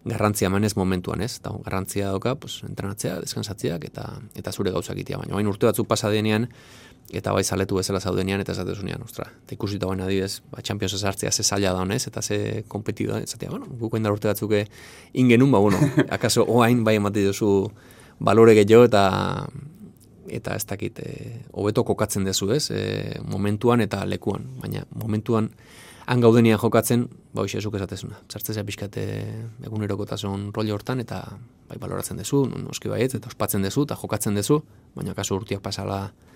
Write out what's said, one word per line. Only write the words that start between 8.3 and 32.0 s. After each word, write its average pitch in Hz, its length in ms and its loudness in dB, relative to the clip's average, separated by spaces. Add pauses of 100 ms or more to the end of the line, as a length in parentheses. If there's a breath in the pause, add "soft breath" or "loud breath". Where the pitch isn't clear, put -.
eta 92 120 -6
esatezunean, 92 500 -8
ostra, - 280 -12 (160)
eta - 100 -14
ikusita 101 300 -4
baina 92 180 -4
adibidez, 95 380 -2 (100)
ba, - 80 -12
Championsa 104 380 -4
sartzea 98 340 -4
ze 104 100 -2
zaila 98 300 0
da 92 80 0
honez, 95 260 -2
eta 110 140 -8
ze 104 480 -4
kompetitiba, 107 520 -4
esatea, - 280 -10
bueno, 247 160 -8 (160)
guk 113 140 -4
hain 110 80 -2
da 107 100 2
urte 104 160 0
batzuk, 104 240 0
eh, 104 140 4 (480 loud breath)
ingenun, 127 360 6
ba, 117 80 6
bueno, 98 220 6
<laughs> 139 300 2
akaso 117 380 2
oain 117 360 4
bai 110 120 6
emate 101 280 2
duzu 98 460 2 (500 loud breath)
balore 110 340 8
gehiago, 107 300 10
eta, 98 640 2 (800)
eta - 280 -8
ez - 100 -8
dakit, 101 340 -8
eh, 117 400 -12 (120)
hobeto 104 320 0
kokatzen 101 400 -2
duzu, 95 280 -2
ez? 147 180 0
Eh, 101 540 -4
momentuan 104 560 2
eta 98 260 -2
lekuan, 98 360 -4 (180)
baina 104 240 -8 (100)
momentuan 110 560 -2 (560 loud breath)
han 127 140 2
gaudenian 113 380 8
jokatzen, 120 500 2 (240)
ba, 107 100 -2
hoxe 101 180 -4
zuk 104 160 -6
esatezuna. 98 400 -8 (120)
Sartzea 107 360 -8
pixkat, 101 320 -10
eh, 107 480 -8 (200)
egunerokotasun 104 880 -4
rol 107 200 -2
hortan, 123 280 -4
eta 98 220 -10 (460)
bai - 100 -14
baloratzen 95 380 -8